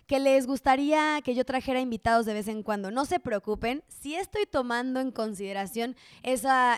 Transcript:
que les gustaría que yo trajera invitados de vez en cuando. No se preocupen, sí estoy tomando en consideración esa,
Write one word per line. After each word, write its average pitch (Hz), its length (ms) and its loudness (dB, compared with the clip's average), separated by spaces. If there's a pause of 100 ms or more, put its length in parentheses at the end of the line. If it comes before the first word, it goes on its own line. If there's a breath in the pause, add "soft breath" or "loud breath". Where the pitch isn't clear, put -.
que 269 100 2
les 269 300 4
gustaría 294 760 2
que 247 140 -2
yo 247 80 0
trajera 262 340 -2
invitados 233 480 0
de 214 80 -4
vez 208 140 -6
en 214 160 -6
cuando. 202 260 -4
No 262 140 0
se 349 160 0
preocupen, 226 680 -4
sí 294 300 -10
estoy 403 280 -2
tomando 254 540 -2
en 262 140 -2
consideración 202 840 -6 (300 loud breath)
esa, 254 540 4